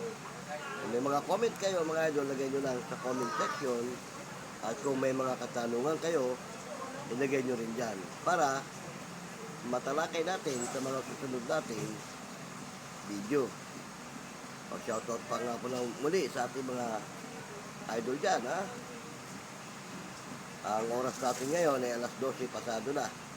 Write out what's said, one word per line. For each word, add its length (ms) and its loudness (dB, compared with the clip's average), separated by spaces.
Kung 160 -2
may 80 4
mga 240 4
comment 320 4
kayo, 240 4
mga 240 4
idol, 240 4
lagay 160 2
nyo 160 2
lang 240 2
sa 160 -2
comment 320 2
section. 480 2
At 160 0
kung 240 2
may 80 6
mga 320 2
katanungan 560 2
kayo, 400 2
ilagay 320 4
nyo 160 2
rin 160 -2
dyan 240 0
para 400 6
matalakay 560 2
natin 320 0
sa 80 0
mga 240 0
susunod 400 -4
nating 420 0
video. 320 2
Mag-shoutout 560 -2
pa 80 0
nga 240 0
po 80 -4
lang 160 2
muli 320 4
sa 160 2
ating 160 -4
mga 240 0
idol 240 0
dyan, 240 6
ha? 160 0
Ang 320 2
oras 240 2
natin 320 2
ngayon 320 6
ay 160 2
alas 240 0
dose 240 0
pasado 480 -2
na. 160 0